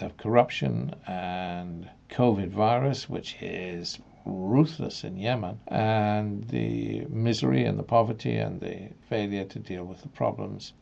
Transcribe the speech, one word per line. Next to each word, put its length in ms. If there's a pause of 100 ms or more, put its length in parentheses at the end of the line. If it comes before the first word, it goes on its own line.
of 180
corruption 760 (120)
and 800 (220)
covid 400
virus, 580
which 320
is 580 (280)
ruthless 800
in 140
Yemen, 500
and 800
the 640
misery 540
and 140
the 40
poverty 540
and 220
the 300 (180)
failure 380
to 140
deal 260
with 160
the 80
problems. 720